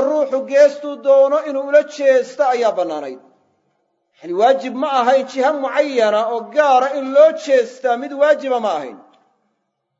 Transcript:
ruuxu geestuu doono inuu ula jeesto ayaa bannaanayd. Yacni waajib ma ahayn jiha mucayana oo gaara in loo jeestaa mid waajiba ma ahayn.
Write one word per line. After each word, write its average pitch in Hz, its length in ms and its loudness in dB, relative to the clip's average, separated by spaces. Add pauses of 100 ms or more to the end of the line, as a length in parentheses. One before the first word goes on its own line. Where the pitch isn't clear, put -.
ruuxu 269 300 -2 (120)
geestuu 285 440 2 (100)
doono 269 320 4 (120)
inuu 277 200 -6
ula 294 140 4
jeesto 269 600 0 (100)
ayaa 233 260 0
bannaanayd. 147 400 -6 (960)
Yacni 175 260 -12
waajib 262 340 2
ma 285 140 -4 (120)
ahayn 262 260 0
jiha 269 260 -2
mucayana 254 680 0 (120)
oo 226 80 -6 (140)
gaara 269 320 4 (100)
in 269 180 -6
loo 311 160 8 (140)
jeestaa 247 520 0
mid 277 140 -10 (100)
waajiba 269 380 0
ma 214 180 -4
ahayn. 120 200 -10 (1040)